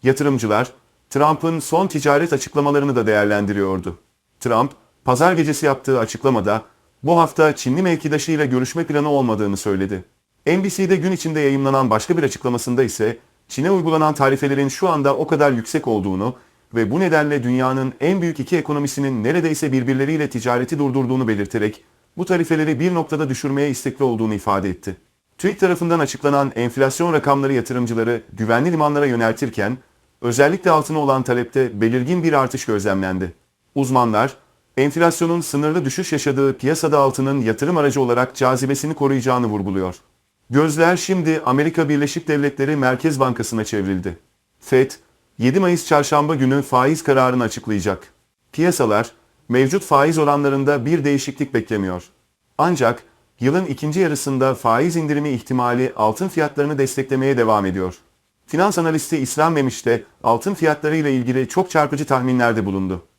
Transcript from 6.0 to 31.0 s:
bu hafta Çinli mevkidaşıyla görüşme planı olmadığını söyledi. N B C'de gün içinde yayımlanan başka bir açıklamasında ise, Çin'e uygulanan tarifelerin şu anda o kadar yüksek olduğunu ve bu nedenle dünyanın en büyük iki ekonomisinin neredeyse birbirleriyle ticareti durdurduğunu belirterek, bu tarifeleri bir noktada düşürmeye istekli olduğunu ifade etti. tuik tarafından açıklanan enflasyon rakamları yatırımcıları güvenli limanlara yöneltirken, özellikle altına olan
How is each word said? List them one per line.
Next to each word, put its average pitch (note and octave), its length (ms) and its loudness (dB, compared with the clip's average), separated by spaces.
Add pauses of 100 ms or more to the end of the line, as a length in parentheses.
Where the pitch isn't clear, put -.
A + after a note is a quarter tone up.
bu E3 160 2
hafta D#3 380 4
Çinli C3+ 260 0
mevkidaşıyla D#3 640 0
görüşme B2+ 400 -2
planı D3 240 0
olmadığını A2 480 0
söyledi. G2 480 -2 (420)
N F#3 180 2
B G3 60 -2
C'de F#3+ 260 0
gün F3+ 160 -2
içinde D#3+ 280 -2
yayımlanan C3+ 500 2
başka A2+ 260 0
bir E3 60 0
açıklamasında B2 600 -2
ise, A2+ 360 -2 (300)
Çin'e D3+ 220 -2
uygulanan D#3+ 440 2
tarifelerin C#3 540 2
şu F3+ 200 -2
anda C#3 280 2
o D#3 100 -4
kadar C#3+ 260 2
yüksek B2 360 -4
olduğunu G2+ 480 -2 (380)
ve A2+ 160 0
bu D3 100 0
nedenle D3+ 420 2
dünyanın C3 580 0
en F3 220 0
büyük D#3+ 180 -4
iki E3+ 160 -2
ekonomisinin C#3 680 -2
neredeyse D#3 480 0
birbirleriyle C3+ 580 0
ticareti B2 480 -2
durdurduğunu C3 500 0
belirterek, G#2 560 -2 (320)
bu F3+ 80 -6
tarifeleri E3 560 0
bir F3+ 140 0
noktada D#3 340 -2
düşürmeye C#3 420 -2
istekli C3+ 340 -4
olduğunu A2+ 300 0
ifade G2 360 -2
etti. F#2 260 -10 (420)
tuik F#3+ 220 -2
tarafından F3 380 2
açıklanan C#3 560 0
enflasyon C3+ 580 0
rakamları C#3 400 0
yatırımcıları A#2 680 -2 (100)
güvenli A#2 400 0
limanlara D3 340 2
yöneltirken, A2+ 720 -2 (420)
özellikle C#3+ 500 2
altına D#3 280 2
olan C3+ 240 2